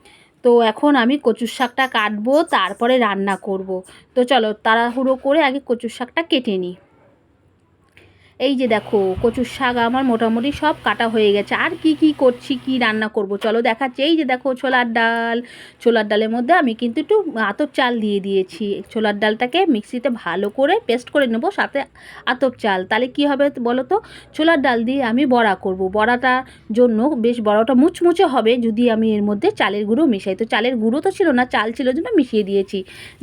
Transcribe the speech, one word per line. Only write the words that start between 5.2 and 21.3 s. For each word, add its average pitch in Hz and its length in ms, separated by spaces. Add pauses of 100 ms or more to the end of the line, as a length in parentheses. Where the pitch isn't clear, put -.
আগে 277 220
কচুর 240 240
শাকটা 247 340
কেটে 247 340
নিই। 180 180 (1600)
এই 269 160
যে 254 120
দেখো, 208 560
কচুর 240 220
শাক 247 320
আমার 240 260
মোটামুটি 233 480
সব 302 320
কাটা 226 240
হয়ে 214 260
গেছে। 202 220
আর 254 160 (120)
কি 311 120
কি 302 220
করছি, 254 380 (100)
কি 262 120
রান্না 220 300
করব, 202 300
চলো 220 240
দেখাচ্ছি। 247 420
এই 320 140
যে 311 80
দেখো, 254 300
ছোলার 254 380
ডাল, 233 480 (400)
ছোলার 226 260
ডালের 214 220
মধ্যে 240 240
আমি 302 200
কিন্তু 233 260
একটু 349 380
আতপ 220 360
চাল 247 260
দিয়ে 208 200
দিয়েছি। 196 640 (120)
ছোলার 208 260
ডালটাকে 247 460
মিক্সিতে 254 440
ভালো 202 400
করে 294 360
পেস্ট 247 240
করে 285 180
নেব, 233 240